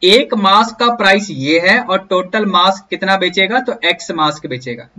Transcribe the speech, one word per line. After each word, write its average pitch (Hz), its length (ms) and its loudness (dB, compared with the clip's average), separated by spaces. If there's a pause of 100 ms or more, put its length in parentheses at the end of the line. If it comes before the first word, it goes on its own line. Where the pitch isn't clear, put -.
एक 214 300 4
मास्क 214 420 2
का 240 120 0
price 202 420 2
ये 147 300 0
है 196 200 2
और 190 300 -4
total 185 360 -2
मास्क 190 440 0
कितना 196 280 -2
बेचेगा? 190 420 0
तो 247 140 -4 (120)
X 175 260 -4
मास्क 151 360 -2
बेचेगा। 127 400 -10 (120)